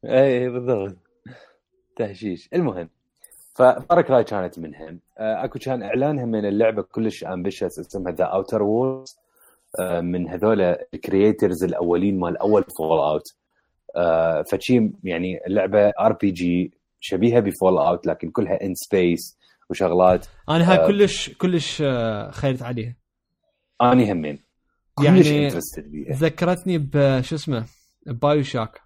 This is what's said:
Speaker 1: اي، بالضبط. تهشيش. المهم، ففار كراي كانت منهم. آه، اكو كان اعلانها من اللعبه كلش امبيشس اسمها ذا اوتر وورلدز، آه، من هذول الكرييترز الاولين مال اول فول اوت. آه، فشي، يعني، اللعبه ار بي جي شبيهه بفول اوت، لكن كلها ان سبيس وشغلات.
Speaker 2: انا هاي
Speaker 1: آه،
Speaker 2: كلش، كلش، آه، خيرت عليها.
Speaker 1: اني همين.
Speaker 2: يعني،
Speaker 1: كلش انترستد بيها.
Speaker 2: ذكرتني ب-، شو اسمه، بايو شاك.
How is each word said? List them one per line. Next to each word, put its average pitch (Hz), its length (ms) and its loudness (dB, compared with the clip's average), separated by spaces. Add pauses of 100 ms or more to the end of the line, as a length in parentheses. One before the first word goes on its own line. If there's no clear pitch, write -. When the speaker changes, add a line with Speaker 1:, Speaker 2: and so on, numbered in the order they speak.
Speaker 1:
اي، 127 440 2
بالضبط. 120 480 -4 (960)
تهشيش. 101 580 -8
المهم، 101 360 -4 (680)
ففار 165 460 4
كراي 131 220 4
كانت 92 360 -6
منهم. 80 400 -14 (180)
آه، 110 280 -4
اكو 127 140 -10
كان 127 240 -6
اعلانها 127 420 -2
من 110 200 -2
اللعبه 107 360 0
كلش 110 420 -6
امبيشس 92 560 -6
اسمها 92 320 -8
ذا 90 120 0
اوتر 98 400 -2
وورلدز، 131 560 -2 (600)
آه، 87 220 -2
من 87 280 -4
هذول 101 320 0 (320)
الكرييترز 95 680 2
الاولين 87 560 0
مال 87 180 -4
اول 101 260 2 (140)
فول 80 220 0
اوت. 76 240 0 (720)
آه، 82 560 0
فشي، 113 400 0 (120)
يعني، 90 440 -6
اللعبه 98 320 2 (200)
ار 107 140 4
بي 101 180 0
جي 87 400 -2 (280)
شبيهه 117 400 2
بفول 95 380 2
اوت، 85 300 0
لكن 82 220 -6
كلها 95 340 -4
ان 95 120 -6
سبيس 90 640 -2 (320)
وشغلات. 90 580 2 (220)
Speaker 2:
انا 170 220 4
هاي 190 60 6
Speaker 1:
آه، - 100 4
Speaker 2:
كلش، 202 420 2
كلش، 175 520 -2
آه، 113 500 -2
خيرت 131 300 -2
عليها. 120 340 -6 (840)
Speaker 1:
اني 123 300 4
همين. 76 320 -6 (600)
Speaker 2:
يعني، 170 140 8
Speaker 1:
كلش 151 140 8
انترستد 147 600 -4
بيها. 147 240 -8
Speaker 2:
ذكرتني 175 640 0
ب-، 139 440 2
شو 147 140 -6
اسمه، 127 300 -4 (400)
بايو 147 380 0
شاك. 117 420 -6